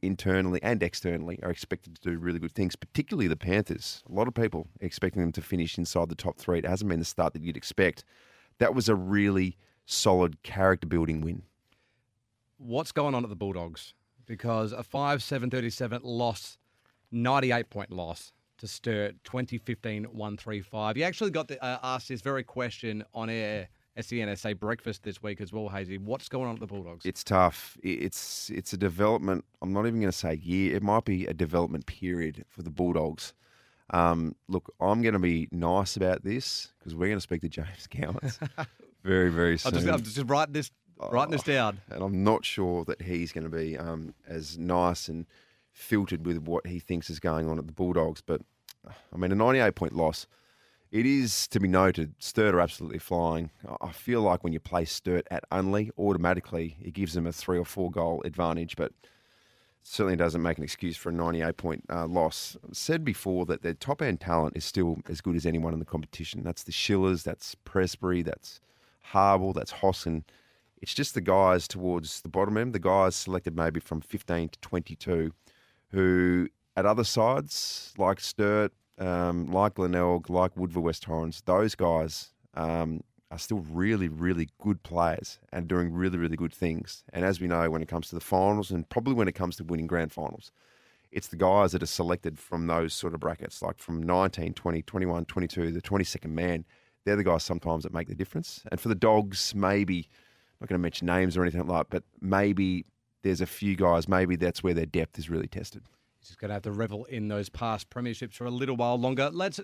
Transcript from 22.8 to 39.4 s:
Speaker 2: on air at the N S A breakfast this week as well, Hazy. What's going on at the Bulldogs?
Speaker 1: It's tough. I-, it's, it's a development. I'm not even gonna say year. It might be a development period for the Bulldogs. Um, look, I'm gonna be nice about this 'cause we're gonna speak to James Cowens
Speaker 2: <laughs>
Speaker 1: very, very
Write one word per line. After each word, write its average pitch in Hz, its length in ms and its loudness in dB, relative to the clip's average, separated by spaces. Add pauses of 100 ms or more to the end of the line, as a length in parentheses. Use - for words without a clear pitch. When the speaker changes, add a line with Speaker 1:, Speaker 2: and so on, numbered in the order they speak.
Speaker 2:
on 113 160 -6
air 107 380 -4 (280)
at 113 100 -8
the 120 160 -4
N 104 60 -2
S 98 160 -6
A 107 80 -2
breakfast 107 500 -6
this 101 200 -10
week 104 180 -8
as 90 120 -10
well, 107 160 -6
Hazy. 98 300 -8
What's 110 300 -8
going 127 180 -4
on 117 80 -6
at 113 60 -12
the 110 60 -10
Bulldogs? 90 380 -12
Speaker 1:
It's - 200 -6
tough. 90 600 4
I-, 90 40 -2
it's, - 640 -6
it's - 220 -8
a 101 40 -6
development. 95 680 2 (160)
I'm 92 120 -2
not 104 140 2
even 113 140 0
gonna 95 120 2
say 80 220 -2
year. 85 420 2
It 98 60 0
might 104 220 4
be 92 220 0
a - 80 -4
development 82 520 0
period 85 640 -6
for - 140 -16
the 82 80 -8
Bulldogs. 80 640 0 (560)
Um, 85 440 4 (140)
look, 90 320 -4
I'm 101 220 4
gonna 107 160 4
be 85 340 2
nice 85 440 2
about 92 280 2
this - 480 -6 (100)
'cause 82 120 -10
we're 90 140 0
gonna 101 120 0
speak 85 220 -4
to 85 60 -4
James 82 400 -10
Cowens 117 500 -6 (320)
Speaker 2:
<laughs> - 340 -20
Speaker 1:
very, 92 260 6
very 85 220 4